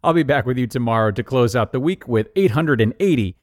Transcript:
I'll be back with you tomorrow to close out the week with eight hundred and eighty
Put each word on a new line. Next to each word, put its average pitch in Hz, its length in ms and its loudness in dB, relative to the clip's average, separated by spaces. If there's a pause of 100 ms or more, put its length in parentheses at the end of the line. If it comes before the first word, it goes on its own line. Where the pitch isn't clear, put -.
I'll 165 100 2
be 165 100 2
back 139 240 0
with 127 120 -2
you 127 80 -2
tomorrow 117 440 0
to 104 120 -4
close 120 320 2
out 113 180 0
the 131 80 -2
week 175 280 -4
with 110 280 0
eight 190 160 2
hundred 147 280 0
and 110 200 2
eighty 127 420 0